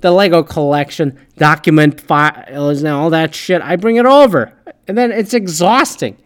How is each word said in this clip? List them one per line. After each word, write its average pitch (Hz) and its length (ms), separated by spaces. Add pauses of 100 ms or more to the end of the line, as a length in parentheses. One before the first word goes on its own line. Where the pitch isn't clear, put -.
the 180 100
Lego 175 320
collection, 143 760 (200)
document 151 640
files, 147 840
and 156 60
all 151 220
that 160 240
shit. 180 280
I 170 140
bring 226 200
it 240 100
over. 262 460 (360)
And 196 80
then 240 160
it's 208 220
exhausting. 180 920